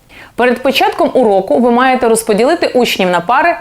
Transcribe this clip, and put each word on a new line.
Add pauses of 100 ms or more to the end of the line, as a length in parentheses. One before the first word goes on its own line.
(340)
Перед
початком
уроку
ви
маєте
розподілити
учнів
на
пари